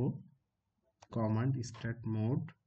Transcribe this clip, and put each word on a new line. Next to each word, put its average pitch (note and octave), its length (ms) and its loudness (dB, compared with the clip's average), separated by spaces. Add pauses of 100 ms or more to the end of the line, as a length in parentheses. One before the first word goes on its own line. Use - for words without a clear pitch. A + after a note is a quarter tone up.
(1120)
command A#2 540 2
state - 380 -6
mode A2+ 480 0 (140)